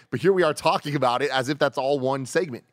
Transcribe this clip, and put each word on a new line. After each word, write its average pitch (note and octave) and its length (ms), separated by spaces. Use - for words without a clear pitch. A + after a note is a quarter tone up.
But B2 120
here F3 120
we F3+ 100
are D3+ 100
talking D#3+ 420
about B2+ 260
it C#3+ 100
as C3 180
if D3+ 100
that's C#3+ 180
all C#3 220
one C3 260
segment, D#3+ 480